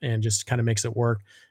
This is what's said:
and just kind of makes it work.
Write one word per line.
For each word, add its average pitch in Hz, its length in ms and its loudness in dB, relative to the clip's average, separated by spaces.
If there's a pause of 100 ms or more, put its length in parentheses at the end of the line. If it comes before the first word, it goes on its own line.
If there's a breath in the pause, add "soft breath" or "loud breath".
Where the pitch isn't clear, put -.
and 113 200 0
just 110 220 0
kind 123 160 0
of 117 60 2
makes 113 180 0
it 113 100 -4
work. 117 280 0 (280 soft breath)